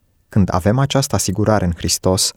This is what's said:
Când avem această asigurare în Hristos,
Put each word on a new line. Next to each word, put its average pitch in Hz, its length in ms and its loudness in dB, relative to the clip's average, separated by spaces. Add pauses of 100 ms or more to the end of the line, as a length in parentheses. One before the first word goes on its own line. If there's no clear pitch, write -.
(300)
Când 95 240 2
avem 104 260 0
această 139 360 0
asigurare 101 500 0
în 87 100 0
Hristos, - 600 -2